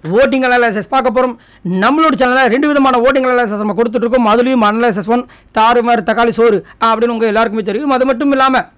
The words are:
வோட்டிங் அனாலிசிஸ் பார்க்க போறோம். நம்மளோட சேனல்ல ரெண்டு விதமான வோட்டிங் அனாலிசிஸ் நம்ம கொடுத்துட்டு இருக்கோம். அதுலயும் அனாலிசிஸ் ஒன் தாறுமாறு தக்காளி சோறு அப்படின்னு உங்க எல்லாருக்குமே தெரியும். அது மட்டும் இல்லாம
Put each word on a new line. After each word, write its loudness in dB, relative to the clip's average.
வோட்டிங் 2
அனாலிசிஸ் 0
பார்க்க 0
போறோம். 0
நம்மளோட 2
சேனல்ல 2
ரெண்டு 0
விதமான 2
வோட்டிங் 2
அனாலிசிஸ் -2
நம்ம -4
கொடுத்துட்டு -2
இருக்கோம். 0
அதுலயும் 2
அனாலிசிஸ் -2
ஒன் -2
தாறுமாறு 0
தக்காளி 0
சோறு 0
அப்படின்னு 0
உங்க -2
எல்லாருக்குமே -2
தெரியும். -4
அது 0
மட்டும் 0
இல்லாம 0